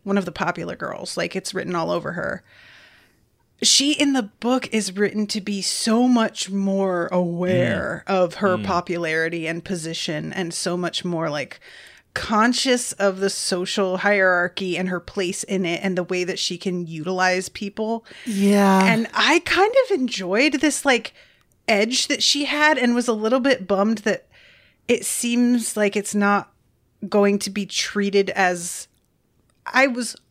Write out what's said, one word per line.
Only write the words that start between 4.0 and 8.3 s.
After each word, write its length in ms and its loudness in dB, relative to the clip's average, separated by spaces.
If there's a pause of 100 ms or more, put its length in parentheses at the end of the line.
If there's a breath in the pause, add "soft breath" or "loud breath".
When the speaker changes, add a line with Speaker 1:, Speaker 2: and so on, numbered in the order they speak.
Speaker 1:
the 100 0
book 500 -4
is 240 -2
written 320 0
to 120 -6
be 220 -6
so 440 0
much 440 2
more 600 0
aware 960 0
Speaker 2:
Mm. 80 -2
Speaker 1:
of 200 2